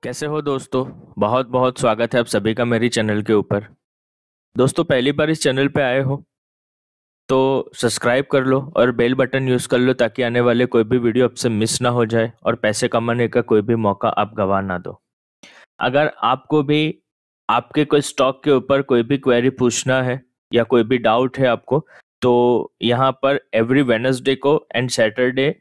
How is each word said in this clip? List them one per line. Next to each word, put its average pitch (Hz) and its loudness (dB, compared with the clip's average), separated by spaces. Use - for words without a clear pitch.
कैसे 123 -8
हो 151 -4
दोस्तों? 135 -4
बहुत 120 0
बहुत 127 0
स्वागत 113 0
है 123 2
आप 117 -2
सभी 107 -2
का 120 -2
मेरी 120 0
चैनल 107 -2
के 104 0
ऊपर। 101 0
दोस्तों, 131 0
पहली 139 0
बार 151 0
इस 156 -4
चैनल 139 0
पे 143 -2
आए 131 0
हो 139 -4
तो 135 0
सब्सक्राइब 123 0
कर 135 2
लो 131 2
और 120 4
बेल 120 0
बटन 131 -2
यूज़ 123 0
कर 127 0
लो 127 2
ताकि 123 -2
आने 120 0
वाले 120 2
कोई 117 2
भी 120 0
वीडियो 120 2
आपसे 120 -2
मिस 110 -2
ना 123 2
हो 120 0
जाए 113 0
और 117 0
पैसे 110 -2
कमाने 117 0
का 123 0
कोई 107 2
भी 117 0
मौका 107 -2
आप 104 -4
गंवा 98 -2
ना 92 -6
दो। 90 -14
अगर 139 0
आपको 139 0
भी 151 -2
आपके 120 0
कोई 147 2
स्टॉक 131 -2
के 151 0
ऊपर 139 2
कोई 120 2
भी 135 -2
क्वेरी 127 2
पूछना 131 0
है 127 -4
या 117 2
कोई 117 2
भी 123 0
डाउट 117 0
है 135 2
आपको, 123 -2
तो 123 2
यहाँ 123 0
पर 135 0
every 127 2
Wednesday 127 0
को 143 0
and 123 -4
Saturday 127 0